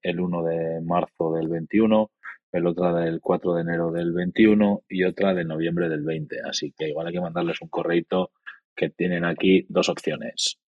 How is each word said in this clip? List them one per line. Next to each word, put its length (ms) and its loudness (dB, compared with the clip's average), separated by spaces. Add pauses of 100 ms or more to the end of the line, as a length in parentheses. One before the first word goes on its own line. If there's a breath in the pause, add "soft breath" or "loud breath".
el 180 -2
uno 220 -2
de 380 -2
marzo 520 -2
del 160 -2
veintiuno, 600 2 (420 loud breath)
el 140 0
otra 280 2
del 260 0
cuatro 340 0
de 80 0
enero 280 -2
del 220 -2
veintiuno 760 4
y 160 0
otra 300 2
de 100 -2
noviembre 460 -2
del 140 -4
veinte, 380 -6
así 300 -6
que 160 -6
igual 180 -6
hay 60 -6
que 80 -4
mandarles 400 -4
un 80 -14
correíto 600 0 (440 loud breath)
que 140 -2
tienen 360 -2
aquí 440 4
dos 220 2
opciones 680 -4 (100)